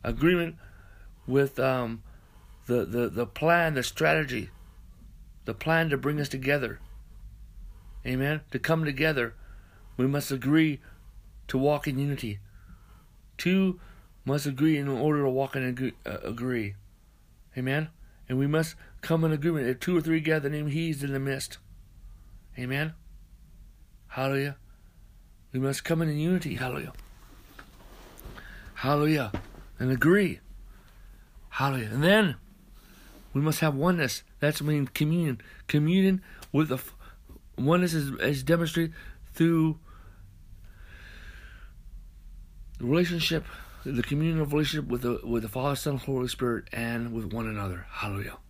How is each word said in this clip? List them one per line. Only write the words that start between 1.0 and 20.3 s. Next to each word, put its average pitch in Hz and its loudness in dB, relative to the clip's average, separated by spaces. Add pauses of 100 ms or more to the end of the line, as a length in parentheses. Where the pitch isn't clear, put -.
with, 139 2
um, 123 0 (640)
the, 123 2
the, 117 0
the 117 -2
plan, 165 2
the 131 0
strategy, 151 0 (960)
the 110 -2
plan 160 2
to 147 2
bring 143 0
us 139 -2
together. 135 -2 (1300)
Amen. 139 0
To 127 -4
come 160 2
together, 139 0 (640)
we 127 2
must 139 0
agree 143 4 (680)
to - -2
walk 143 2
in 135 -2
unity. 135 -4 (1000)
Two 185 2 (460)
must 143 0
agree 143 4
in 139 0
order 143 2
to 135 4
walk 131 0
and 131 -2
agree, 127 -2 (100)
uh, - -6
agree. 117 -4 (840)
Amen. 139 -2 (400)
And 127 0
we 139 2
must 156 2 (260)
come 160 2
in 160 4
agreement. 151 0
If 127 0
two 180 2
or 160 4
three 160 2
gather 151 2